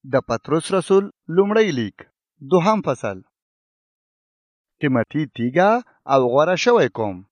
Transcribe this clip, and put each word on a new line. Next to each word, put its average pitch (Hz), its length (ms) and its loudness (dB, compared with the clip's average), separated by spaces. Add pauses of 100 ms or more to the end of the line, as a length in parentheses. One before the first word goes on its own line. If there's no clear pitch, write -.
د 127 180 0
پطرس 135 460 -4
رسول 190 320 2 (240)
لومړی 202 440 2
لیک، 113 300 -6 (400)
دوهم 180 400 2
فصل. 110 360 -6 (1600)
قیمتي 135 460 -2
تیږه 135 440 0 (360)
او 135 220 2
غوره 151 280 2
شوی 202 320 2
قوم. 104 280 -6 (160)